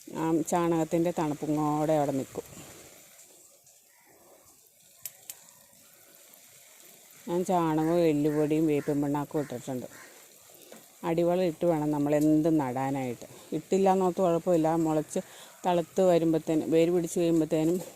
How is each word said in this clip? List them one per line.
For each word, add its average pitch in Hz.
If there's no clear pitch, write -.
ആ 160
ചാണകത്തിൻ്റെ 170
തണുപ്പും 151
കൂടെ 151
അവിടെ 143
നിൽക്കും. 117
ഞാൻ 175
ചാണകവും 165
എല്ലുപൊടിയും 151
വേപ്പിൻ 143
പിണ്ണാക്കും 143
ഇട്ടിട്ടുണ്ട്. 127
അടിവളം 170
ഇട്ട് 160
വേണം 151
നമ്മൾ 143
എന്ത് 156
നടാനായിട്ട്. 131
ഇട്ടില്ല 190
എന്നോർത്ത് 185
കുഴപ്പമില്ല, 170
മുളച്ച് 156
തളുത്ത് 175
വരുമ്പോഴത്തേനും 160
വേര് 165
പിടിച്ച് 175
കഴിയുമ്പോഴത്തേനും 165